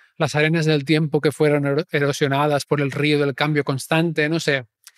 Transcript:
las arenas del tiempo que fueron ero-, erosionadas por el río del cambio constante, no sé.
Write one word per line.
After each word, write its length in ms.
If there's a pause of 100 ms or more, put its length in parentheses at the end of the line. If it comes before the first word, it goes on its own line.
(180)
las 180
arenas 300
del 180
tiempo 380
que 100
fueron 340
ero-, 260
erosionadas 720
por 160
el 100
río 280
del 160
cambio 280
constante, 640
no 140
sé. 240 (320)